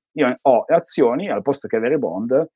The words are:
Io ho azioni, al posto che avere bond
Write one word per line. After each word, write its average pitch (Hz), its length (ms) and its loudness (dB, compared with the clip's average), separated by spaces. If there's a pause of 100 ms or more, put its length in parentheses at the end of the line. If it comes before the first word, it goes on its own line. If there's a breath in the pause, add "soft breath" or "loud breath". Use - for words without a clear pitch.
(120)
Io 127 280 0
ho 120 260 4
azioni, 160 640 0
al 101 120 -4
posto 135 260 -4
che - 80 -4
avere 123 220 0
bond 110 340 -4 (240)